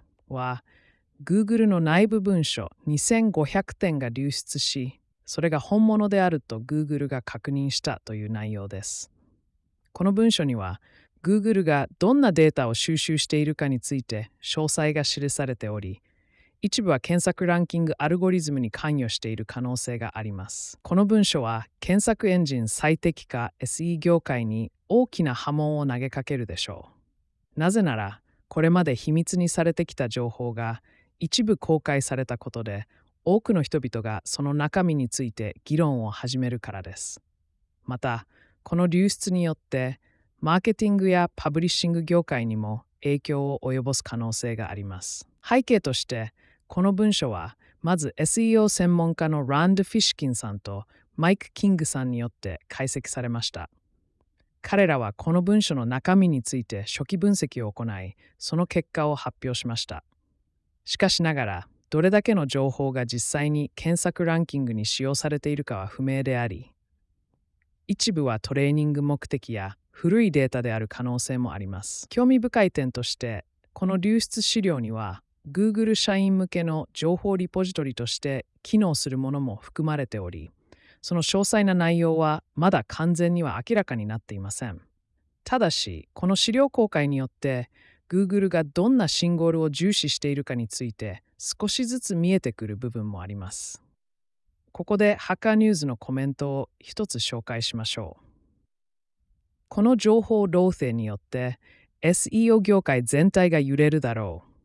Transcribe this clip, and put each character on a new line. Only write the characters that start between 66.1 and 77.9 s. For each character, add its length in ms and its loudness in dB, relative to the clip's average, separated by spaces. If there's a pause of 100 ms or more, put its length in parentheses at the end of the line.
で 140 0
あ 100 -2
り、 240 -10 (1160)
一 240 -2
部 140 0
は 140 0
ト 140 -8
レ 140 2
ー 40 2
ニ 140 2
ン 80 0
グ 80 -2
目 240 -2
的 280 -6
や 220 -8 (140)
古 340 2
い 80 2
デ 160 2
ー 20 -2
タ 120 -2
で 100 -2
あ 60 -2
る 100 -4
可 140 -12
能 160 -2
性 220 -4
も 140 -4
あ 40 -10
り 80 -8
ま 160 -8
す。 280 -12
興 180 2
味 120 6
深 260 2
い 60 2
点 200 -2
と 100 -6
し 140 -6
て、 300 -8 (280)
こ 140 -4
の 100 0
流 220 2
出 240 -4
資 180 0
料 180 0
に 120 -6
は、 320 -8 (260)
Google 460 2
社 200 0
員 220 2
向 100 0
け 160 -4
の 300 -4
情 220 0
報 220 -2
リ 120 -4
ポ 140 -2
ジ 100 -4
ト 100 -2
リ 120 -4